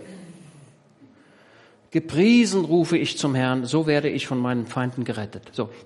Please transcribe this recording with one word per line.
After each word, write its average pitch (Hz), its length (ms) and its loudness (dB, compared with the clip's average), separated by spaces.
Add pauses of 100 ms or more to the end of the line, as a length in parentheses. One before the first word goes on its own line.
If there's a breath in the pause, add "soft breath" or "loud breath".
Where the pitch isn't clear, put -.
(1900 soft breath)
"Gepriesen 185 760 4
rufe 165 320 2
ich 143 180 -2
zum 139 180 0
Herrn, 127 300 0
so 151 220 0
werde 147 240 2
ich - 160 -4
von 131 120 -4
meinen 123 280 -2
Feinden 123 380 -4
gerettet." 107 480 -8
So, 107 180 -6 (160 loud breath)